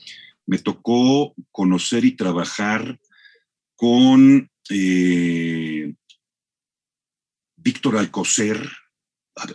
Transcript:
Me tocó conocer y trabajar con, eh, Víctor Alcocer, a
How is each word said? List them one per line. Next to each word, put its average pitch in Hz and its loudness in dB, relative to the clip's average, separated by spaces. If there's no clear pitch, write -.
Me 95 -4
tocó 127 0
conocer 95 -2
y 127 2
trabajar 104 -6
con, 131 6
eh, 85 -2
Víctor - -4
Alcocer, 107 -4
a - -14